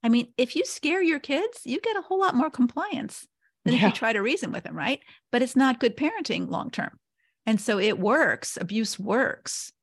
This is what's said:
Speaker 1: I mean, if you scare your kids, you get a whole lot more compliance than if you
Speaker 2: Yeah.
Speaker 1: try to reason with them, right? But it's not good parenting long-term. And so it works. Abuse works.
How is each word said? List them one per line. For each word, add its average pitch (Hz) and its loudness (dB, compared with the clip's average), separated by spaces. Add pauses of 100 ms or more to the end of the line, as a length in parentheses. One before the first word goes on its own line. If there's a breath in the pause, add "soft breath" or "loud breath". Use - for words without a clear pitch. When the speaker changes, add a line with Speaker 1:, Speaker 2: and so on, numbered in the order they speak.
Speaker 1:
I 233 2
mean, 233 2
if 254 0
you 359 0
scare 359 0
your 330 2
kids, 381 -4
you 262 -4
get 440 -2
a 370 -4
whole 381 -2
lot 381 2
more 285 2
compliance 269 -2 (380)
than 160 4
if - 4
you 208 6
Speaker 2:
Yeah. 185 4
Speaker 1:
try 226 0
to 208 0
reason 262 -2
with - -8
them, 160 -10
right? 233 -4 (300 soft breath)
But 240 2
it's 254 0
not 254 4
good 226 2
parenting 294 -2
long-term. - -6 (460)
And 220 4
so 208 0
it 202 2
works. 226 2
Abuse 208 -4
works. - -4